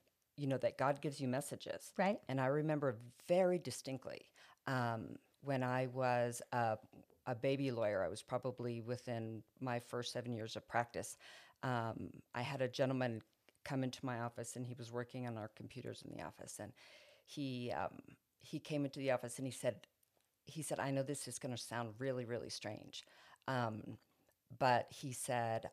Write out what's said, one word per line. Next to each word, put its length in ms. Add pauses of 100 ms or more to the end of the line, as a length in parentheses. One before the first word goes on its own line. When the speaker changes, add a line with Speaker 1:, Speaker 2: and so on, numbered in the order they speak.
(360)
Speaker 1:
you 100
know, 120
that 200
God 240
gives 180
you 80
messages. 680
Speaker 2:
Right. 200 (100)
Speaker 1:
And 120
I 60
remember 500 (320)
very 300
distinctly, 720 (360)
um, 500 (260)
when 200
I 260
was 520 (120)
a, 260 (480)
a 80
baby 360
lawyer, 320
I 60
was 140
probably 580
within 600 (180)
my 200
first 340
seven 180
years 240
of 100
practice. 520 (440)
Um, 480 (240)
I 60
had 220
a 60
gentleman 520 (460)
come 180
into 220
my 140
office, 360
and 100
he 80
was 160
working 360
on 100
our 180
computers 540
in 80
the 80
office. 340
And 140 (540)
he, 440
um, 280 (400)
he 200
came 280
into 120
the 120
office, 280
and 80
he 60
said, 340 (600)
he 160
said, 180
"I 100
know 120
this 260
is 100
gonna 200
sound 400
really, 260
really 240
strange." 560 (420)
Um, 520 (600)
but 320
he 220
said, 600